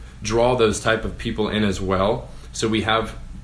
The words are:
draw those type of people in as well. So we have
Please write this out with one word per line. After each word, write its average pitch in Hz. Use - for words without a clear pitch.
draw 117
those 110
type 110
of 98
people 107
in 107
as 98
well. 98
So -
we 107
have 110